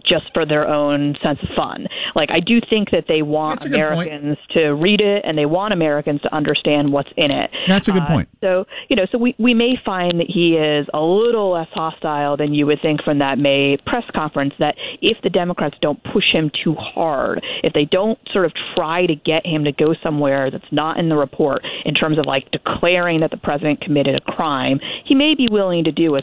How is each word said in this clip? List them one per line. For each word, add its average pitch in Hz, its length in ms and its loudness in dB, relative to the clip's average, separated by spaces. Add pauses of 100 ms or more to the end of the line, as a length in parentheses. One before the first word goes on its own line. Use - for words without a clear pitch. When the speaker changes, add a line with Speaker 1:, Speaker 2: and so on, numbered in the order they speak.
Speaker 1:
just 170 260 2
for 160 140 0
their 151 220 0
own 147 560 0
sense 147 180 0
of - 140 -6
fun. - 320 -4 (260)
Like, 170 160 0
I 165 80 2
do 226 220 4 (100)
think 214 220 2
that 170 160 0
they 156 140 2
want 156 380 -2
Speaker 2:
That's - 60 -10
a - 40 -6
good 156 240 0
point. 170 140 -2
Speaker 1:
Americans 147 300 -4 (140)
to 160 220 4
read 196 260 4
it 202 260 2
and 156 100 -2
they 147 100 2
want 190 280 0
Americans 151 480 0
to - 100 -4
understand 147 600 0
what's 143 240 -2
in 151 140 2
it. 139 200 -2 (160)
Speaker 2:
That's 190 220 2
a 202 40 2
good 185 100 2
Speaker 1:
Uh, 151 60 -2
Speaker 2:
point. 151 200 0 (120)
Speaker 1:
so, 185 260 0 (220)
you 269 80 2
know, 190 140 2
so 247 80 -2
we, 240 200 2
we 233 160 4
may 233 300 2
find 175 360 0
that 165 80 -2
he 170 280 2
is 151 380 2
a 151 60 -2
little 208 520 2
less 165 200 -4
hostile 151 640 -2
than 147 180 0
you 147 120 2
would 147 160 2
think 151 200 0
from 147 160 0
that 139 200 0
May 139 380 2 (100)
press 240 180 -2 (100)
conference, 147 440 -2
that 147 180 0 (260)
if 220 200 2
the 185 80 -2
Democrats 175 500 -2
don't 147 220 -2 (100)
push 196 200 0
him 160 180 2 (140)
too 165 100 2
hard, 131 680 -4 (200)
if 160 100 0
they 151 120 2
don't 196 340 0 (140)
sort 190 120 2
of 160 80 -2 (220)
try 175 320 0
to 165 80 0
get 156 320 -2
him 156 180 0
to 147 80 0
go 156 300 2
somewhere 139 480 0
that's - 220 -12
not 151 260 0
in 165 100 0
the 156 80 2
report 139 460 0 (220)
in 151 100 -2
terms 156 240 2
of, 143 80 0
like, 139 240 -2
declaring 175 720 0
that 156 100 0
the - 60 -6
president 147 440 -2
committed 139 340 2
a 139 60 -2
crime, 139 600 -2 (240)
he - 100 2
may 294 200 4
be 262 160 2
willing 185 340 2
to 156 80 2
do 156 240 2
a 135 60 0